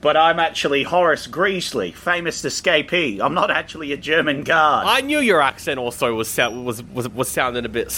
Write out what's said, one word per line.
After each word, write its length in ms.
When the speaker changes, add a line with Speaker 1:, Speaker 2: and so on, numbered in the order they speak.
Speaker 1:
but 160
I'm 240
actually 420
Horace 440
Greasley, 680
famous 460
escapee. 800
I'm 140
not 160
actually 420
a 60
German 460
guard. 440
Speaker 2:
I 140
knew 180
your 220
accent 360
also 360
was 120
sou-, 360
was, 220
was, 260
was 180
sounding 380
a 20
bit 300